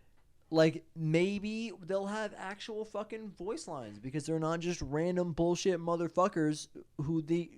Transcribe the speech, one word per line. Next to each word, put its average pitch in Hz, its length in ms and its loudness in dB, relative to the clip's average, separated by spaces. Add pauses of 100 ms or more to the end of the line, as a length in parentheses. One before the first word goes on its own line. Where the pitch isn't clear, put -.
(520)
like, 160 320 6 (120)
maybe 202 760 0 (140)
they'll 196 220 -2
have 208 300 -4
actual 208 460 -8
fucking 214 540 -8
voice 220 300 -6
lines 113 320 -8
because 131 260 -4
they're 160 140 0
not 160 200 2
just 170 220 -2
random 170 520 2
bullshit 170 460 4
motherfuckers 170 880 2 (300)
who 160 240 0
they, 165 360 0